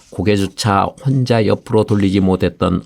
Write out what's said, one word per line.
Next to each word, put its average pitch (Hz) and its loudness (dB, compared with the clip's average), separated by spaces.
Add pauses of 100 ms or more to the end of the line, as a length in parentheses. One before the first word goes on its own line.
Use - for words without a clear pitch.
(100)
고개조차 98 -2 (180)
혼자 120 0
옆으로 104 0
돌리지 98 0
못했던 92 0